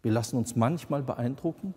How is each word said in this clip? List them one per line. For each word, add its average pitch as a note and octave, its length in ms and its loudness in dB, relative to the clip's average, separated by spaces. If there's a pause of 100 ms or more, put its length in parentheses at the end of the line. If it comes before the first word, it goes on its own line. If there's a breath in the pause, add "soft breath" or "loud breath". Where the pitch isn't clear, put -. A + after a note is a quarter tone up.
wir A2+ 100 2
lassen A2+ 260 2
uns A2+ 180 -2
manchmal C#3+ 480 2
beeindrucken C#3 720 -4